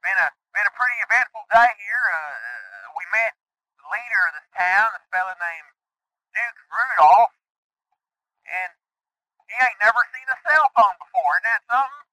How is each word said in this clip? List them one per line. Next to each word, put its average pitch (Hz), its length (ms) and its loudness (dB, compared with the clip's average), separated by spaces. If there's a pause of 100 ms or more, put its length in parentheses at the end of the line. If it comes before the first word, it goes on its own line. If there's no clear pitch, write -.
Been 185 160 -4
a, 165 160 0 (240)
been 202 80 -2
a 202 80 -2
pretty 247 320 -4
eventful 226 480 -2
day 233 240 6
here. 214 320 -6
Uh, 120 880 -10
we 175 160 -10
met 220 240 0 (400)
the - 80 -20
leader 233 440 -4
of 165 40 -2
this 151 240 -16
town, 190 400 2
a 175 40 -16 (120)
fella 185 240 -4
named 165 340 -10 (640)
Duke 233 280 -8 (120)
Rudolph, 220 640 4 (1120)
and 185 240 -8 (720)
he 220 160 -12
ain't 247 160 2
never 226 320 2
seen 262 160 -18
a 262 160 -4
cell 302 320 2
phone 208 240 4
before. - 400 -2
Isn't - 160 -2
that 220 160 -2
something? 269 440 -4